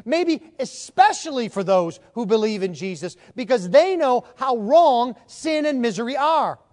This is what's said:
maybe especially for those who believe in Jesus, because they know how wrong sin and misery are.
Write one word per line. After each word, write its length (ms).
maybe 360
especially 880
for 160
those 360
who 120
believe 360
in 120
Jesus, 420
because 340
they 260
know 300
how 220
wrong 580
sin 380
and 160
misery 360
are. 420